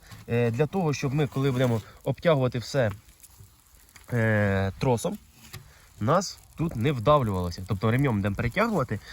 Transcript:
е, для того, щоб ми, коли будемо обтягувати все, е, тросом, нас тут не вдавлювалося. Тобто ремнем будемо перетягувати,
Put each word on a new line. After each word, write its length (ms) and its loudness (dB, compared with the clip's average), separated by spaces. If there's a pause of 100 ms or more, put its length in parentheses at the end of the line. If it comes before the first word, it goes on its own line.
(280)
е, 220 2
для 160 0
того, 280 0
щоб 200 -4
ми, 120 0
коли 240 -2
будемо 300 0 (240)
обтягувати 540 0
все, 320 0 (1200)
е, 680 2
тросом, 400 0 (840)
нас 380 0 (180)
тут 200 -4
не 160 0
вдавлювалося. 760 2
Тобто 220 0
ремнем 260 2
будемо 200 0
перетягувати, 640 0 (120)